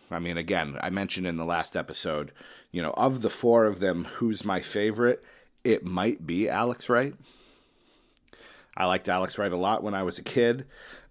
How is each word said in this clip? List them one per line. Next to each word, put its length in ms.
I 80
mean, 180
again, 440
I 100
mentioned 360
in 100
the 80
last 320
episode, 560
you 100
know, 140
of 260
the 80
four 360
of 140
them, 240
who's 400
my 160
favorite? 600
It 220
might 420
be 220
Alex 400
Wright. 260
I 100
liked 220
Alex 280
Wright 160
a 40
lot 260
when 120
I 100
was 140
a 40
kid. 420